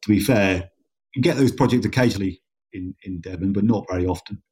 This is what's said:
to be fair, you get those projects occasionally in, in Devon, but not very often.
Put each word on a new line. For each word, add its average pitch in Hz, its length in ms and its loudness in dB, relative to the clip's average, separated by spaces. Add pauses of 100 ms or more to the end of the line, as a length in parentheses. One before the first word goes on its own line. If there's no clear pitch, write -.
to - 80 -14
be 104 100 6
fair, 95 500 0 (460)
you 127 60 -2
get 135 160 2
those 131 160 4
projects 123 320 0
occasionally 98 580 0 (300)
in, 92 200 -10 (100)
in 92 180 -10
Devon, 92 320 -4
but 98 100 0
not 107 260 2
very 90 160 0
often. 92 460 -6